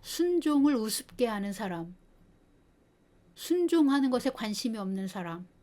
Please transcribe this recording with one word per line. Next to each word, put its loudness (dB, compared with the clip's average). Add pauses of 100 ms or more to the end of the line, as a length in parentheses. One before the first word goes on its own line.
순종을 2
우습게 -2
하는 -4
사람, -6 (1400)
순종하는 2
것에 0
관심이 -4
없는 -4
사람 -8 (160)